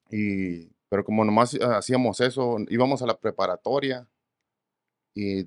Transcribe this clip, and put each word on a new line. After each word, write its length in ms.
Y, 580
pero 160
como 200
nomás, 360
ah, 180
hacíamos 420
eso, 360
íbamos 340
a 40
la 120
preparatoria 880
y 320